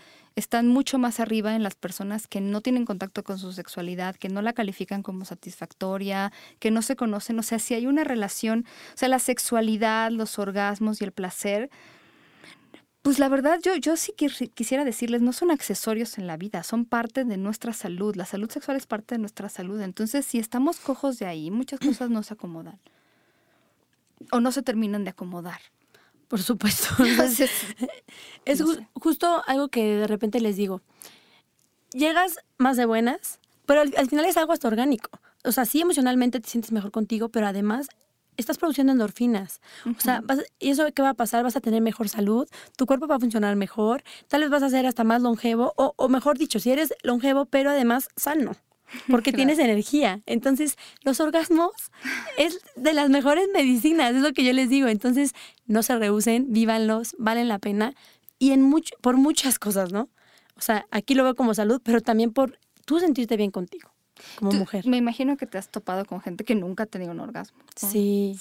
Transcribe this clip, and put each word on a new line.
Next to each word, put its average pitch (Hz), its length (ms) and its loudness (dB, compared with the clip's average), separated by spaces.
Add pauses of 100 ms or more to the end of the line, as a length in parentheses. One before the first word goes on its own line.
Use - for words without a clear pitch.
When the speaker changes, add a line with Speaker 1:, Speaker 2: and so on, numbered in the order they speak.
(360)
Speaker 1:
están 233 320 0
mucho 269 300 2
más 240 200 -2
arriba 220 380 -2
en 220 80 -2
las 196 100 -6
personas 202 540 -10
que 196 120 -6
no 202 200 -2
tienen 254 240 0
contacto 196 400 -8
con 190 160 -8
su 185 120 -12
sexualidad, 180 600 -8
que - 140 -10
no 196 120 -4
la 226 120 -2
califican 196 500 -6
como 190 220 -10
satisfactoria, 190 1080 -8 (280)
que 220 100 0
no 220 100 2
se 247 140 -2
conocen. 220 460 -4
O - 20 -4
sea, 226 160 -4
si 233 160 -4
hay 240 140 -2
una 294 160 2
relación, 226 600 -2 (300)
o - 20 -20
sea, 254 120 0
la 262 100 4
sexualidad, 226 920 0
los 220 260 -6
orgasmos 202 640 -2
y 208 40 -4
el 190 60 -6
placer, 202 600 -4 (1300)
pues 277 160 2
la 277 100 4
verdad, 277 360 2
yo, 370 100 2
yo 311 220 0
sí - 200 -6
quis-, 254 380 -4
quisiera 262 300 -2
decirles, 233 380 -2
no 247 100 4
son 349 180 0
accesorios 220 680 -4
en 185 100 -8
la 160 80 -8
vida, 180 260 -8
son 233 220 -2
parte 233 400 -2
de 220 120 -4
nuestra 214 360 -6
salud. 196 420 -6
La 175 100 -6
salud 202 240 -8
sexual 277 280 -6
es 269 100 -8
parte 220 300 -8
de - 20 -4
nuestra 208 300 -8
salud. 196 320 -10
Entonces, 220 440 -4
si - 140 -4
estamos 254 400 -2
cojos 262 400 -4
de 196 80 -8
ahí, 160 240 -8
muchas 254 300 -6
cosas 247 300 -2
no 214 120 -2
se 214 120 -12
acomodan. 170 440 -14 (1500)
O 247 100 0
no 247 120 2
se 262 100 -4
terminan 208 400 -2
de 190 80 -8
acomodar. 180 500 -12 (680)
Speaker 2:
Por 196 140 -2
supuesto. - 460 0 (100)
Speaker 1:
<laughs> - 40 -
Entonces, 247 480 2 (920)
Speaker 2:
Es 285 160 0
Speaker 1:
no 302 60 2
Speaker 2:
ju-, 330 100 2
Speaker 1:
sé. 226 160 -12
Speaker 2:
justo 330 540 0
algo 277 220 0
que 214 280 0
de 208 100 0
repente 214 340 0
les 208 160 0
digo. 190 260 -4 (1080)
Llegas 330 460 0 (200)
más 262 180 2
de 247 80 2
buenas, 233 560 -2 (260)
pero 285 140 6
al, 285 160 0
al 269 120 2
final 302 180 2
es 359 100 2
algo 320 160 2
hasta 294 160 0
orgánico. 240 420 0 (340)
O 247 80 0
sea, 254 120 2
sí 294 160 0
emocionalmente 254 600 2
te - 80 -14
sientes 233 240 -6
mejor 202 180 -4
contigo, 220 400 -2
pero 214 160 0
además 208 420 -2 (480)
estás 302 220 -4
produciendo 277 340 2
endorfinas. 220 680 0 (360)
O - 40 -8
sea, 247 180 0
Speaker 1:
Ujú. 226 80 -10
Speaker 2:
vas, 269 120 0 (200)
¿y 269 120 0
eso 294 240 2
qué 277 80 2
va 269 80 4
a 269 40 0
pasar? 233 300 0
Vas 247 120 0
a - 40 -2
tener 226 200 0
mejor 226 280 -2
salud, 214 380 0 (300)
tu 262 100 0
cuerpo 269 220 0
va 302 80 2
a 240 40 0
funcionar 214 360 0
mejor, 214 460 0 (260)
tal 294 140 2
vez 294 80 0
vas 285 120 2
a 277 80 2
ser 262 160 2
hasta 240 160 0
más 226 200 4
longevo, 233 540 0
o, - 200 2
o 254 120 2
mejor 262 300 2
dicho, 277 220 -2
si 247 100 0
eres 294 220 2 (100)
longevo, 269 440 2
pero 277 240 2
además 262 460 2
sano, 285 360 -2 (580)
porque 247 200 4
Speaker 1:
<laughs> - 20 2
Claro. 214 40 0
Speaker 2:
tienes 277 220 4
energía. 220 680 2
Entonces, 269 500 0 (260)
los 269 180 0
orgasmos 330 520 2 (640)
es 349 240 0 (160)
de 262 160 2
las 285 160 4
mejores 285 440 4
medicinas, 269 640 4
es 269 80 4
lo 294 100 2
que 269 120 2
yo 254 80 4
les 262 160 4
digo. 269 200 4
Entonces, 247 440 2 (340)
no 226 160 4
se 254 160 2
rehúsen, 226 540 2
vívanlos, 220 680 2
valen 233 300 0
la 208 100 -2
pena, 214 360 -2 (440)
y 269 140 4
en 269 100 6
mucho, 294 380 4
por 247 160 4
muchas 269 420 4
cosas, 190 340 -2
¿no? 214 180 -4 (460)
O - 40 -14
sea, 214 320 0
aquí 220 220 2
lo 262 100 6
veo 254 100 2
como 240 200 2
salud, 220 300 2
pero 233 160 4
también 226 320 2
por 262 260 0 (260)
tú 311 160 2
sentirte 247 360 0
bien 208 160 2
contigo, 190 400 -10 (440)
como 196 140 0
Speaker 1:
Tú, 196 80 4
Speaker 2:
mujer. 190 300 -4
Speaker 1:
me 254 80 2
imagino 247 400 0
que 269 100 -8
te - 120 -10
has 196 100 -14
topado 196 360 -6
con 185 160 -10
gente 180 240 -10
que 220 120 0
nunca 185 280 -4
ha - 20 -10
tenido 180 260 -10
un 165 80 -10
orgasmo, 165 400 -12
¿no? - 280 -10
Speaker 2:
Sí. 202 520 0